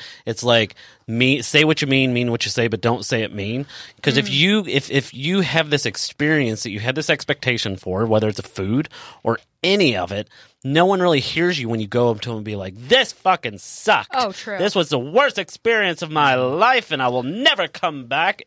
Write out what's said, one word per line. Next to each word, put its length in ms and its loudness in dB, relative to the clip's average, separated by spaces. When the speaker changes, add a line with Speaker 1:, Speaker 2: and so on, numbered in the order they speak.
Speaker 1:
It's 180 -6
like, 300 4
me, 340 2
say 240 2
what 160 2
you 80 -2
mean, 240 2
mean 180 0
what 140 -2
you 60 -4
say, 180 0
but 140 -4
don't 240 0
say 160 -2
it 120 -6
mean. 300 -6
'Cause 160 2
if 80 2
Speaker 2:
Mm. 60 -6
Speaker 1:
you, 360 2
if, 220 -2
if 240 -2
you 260 -2
have 300 0
this 160 0
experience 760 -2
that 60 -8
you 100 -6
had 140 -2
this 140 -6
expectation 680 -2
for, 280 -2
whether 240 2
it's 100 -4
a 40 -8
food 480 -4
or 160 0
any 320 4
of 160 -4
it, 160 -6
no 220 4
one 160 2
really 200 4
hears 380 0
you 120 -4
when 100 -2
you 60 -4
go 240 2
up 100 -2
to 100 -8
'em 60 -6
and 80 -10
be 100 -8
like, 220 -8
"This 360 0
fucking 460 -2
sucked. 560 -2
Speaker 2:
Oh, 180 0
true. 260 -10
Speaker 1:
This 180 0
was 140 0
the 80 0
worst 400 0
experience 640 -2
of 80 -8
my 240 4
life, 580 2
and 100 0
I 60 2
will 160 0
never 420 0
come 400 -6
back." 400 -2